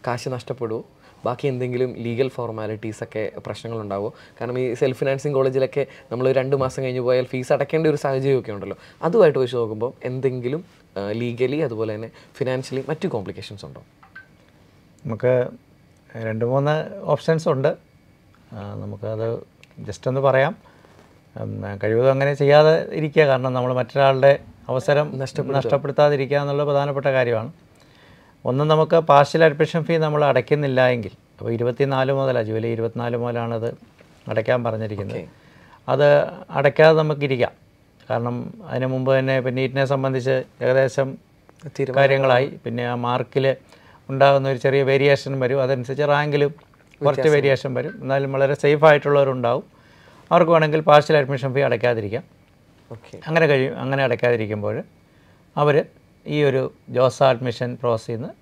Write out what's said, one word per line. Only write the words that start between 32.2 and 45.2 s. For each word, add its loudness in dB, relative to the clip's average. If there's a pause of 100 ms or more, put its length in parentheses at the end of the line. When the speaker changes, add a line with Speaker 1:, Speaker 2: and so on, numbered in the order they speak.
Speaker 2:
ജൂലൈ -4
ഇരുപത്തിനാല് -4
മുതലാണത് -6 (540)
അടയ്ക്കാൻ 0
പറഞ്ഞിരിക്കുന്നത്. -6
Speaker 1:
ഓക്കെ. -14 (600)
Speaker 2:
അത് 4 (200)
അടയ്ക്കാതെ 4
നമുക്കിരിക്കാം. -2 (580)
കാരണം -6 (100)
അതിന് -4
മുമ്പ് 0
തന്നെ 0
ഇപ്പം -2
നീറ്റിനെ -2
സംബന്ധിച്ച് -2 (180)
ഏകദേശം 0 (480)
Speaker 1:
തീരുമാനം -2
Speaker 2:
കാര്യങ്ങളായി. 4
പിന്നെ -8
ആ -4
മാർക്കിൽ -2 (540)
ഉണ്ടാകുന്ന 4
ഒരു -2
ചെറിയ 2
വേരിയേഷൻ 2